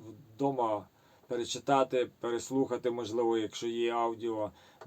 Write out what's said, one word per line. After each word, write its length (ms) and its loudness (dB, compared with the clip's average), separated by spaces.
вдома 520 0
перечитати, 840 2
переслухати, 680 0
можливо, 480 0
якщо 280 -4
є 260 0
аудіо, 580 -2